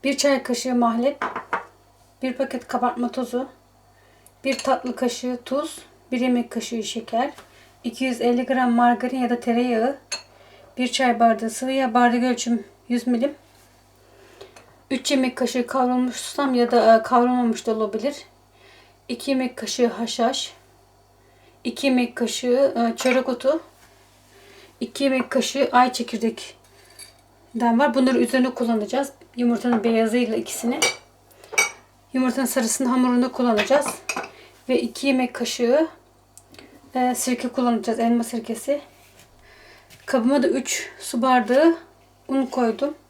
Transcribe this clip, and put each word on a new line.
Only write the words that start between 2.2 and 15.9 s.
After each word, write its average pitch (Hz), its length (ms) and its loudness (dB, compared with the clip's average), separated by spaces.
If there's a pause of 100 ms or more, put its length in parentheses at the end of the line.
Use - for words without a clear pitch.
bir 254 100 -4
paket 254 360 -6
kabartma 240 420 -2
tozu, 254 380 -4 (960)
bir 269 140 0
tatlı - 380 -2
kaşığı 247 480 -4
tuz, 294 340 -4 (340)
bir 233 80 -2
yemek 247 300 0
kaşığı 226 320 -6
şeker, 233 480 -4 (540)
iki 247 200 -4
yüz 247 160 -2
elli 240 260 2
gram 247 260 2
margarin 240 460 2
ya 247 120 -2
da 240 100 -2
tereyağı, 240 580 0 (800)
bir 247 140 0
çay 240 280 2
bardağı 226 300 4
sıvı 254 220 -6
yağ, 262 220 0
bardak 240 280 4
ölçüm 240 420 0 (240)
yüz 240 180 -2
milim, 254 280 0 (1600)
üç 262 200 -2
yemek 262 260 2
kaşığı 240 300 -2
kavrulmuş 254 500 0